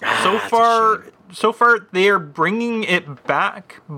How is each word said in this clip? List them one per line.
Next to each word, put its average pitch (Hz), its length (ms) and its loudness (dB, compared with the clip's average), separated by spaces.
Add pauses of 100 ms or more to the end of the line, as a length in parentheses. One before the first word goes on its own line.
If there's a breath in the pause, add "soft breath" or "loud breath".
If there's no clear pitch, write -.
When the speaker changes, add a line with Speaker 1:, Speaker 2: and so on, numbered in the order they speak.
Speaker 1:
Ah, - 180 -2
Speaker 2:
So 185 120 0
Speaker 1:
that's 220 100 -4
a - 40 -12
Speaker 2:
far, 226 540 2
Speaker 1:
shame. - 100 -20 (200)
Speaker 2:
so 220 200 -2
far 233 380 2
they 185 180 2
are 196 120 2
bringing 208 640 -4
it 160 420 -4
back, 175 540 -4 (180)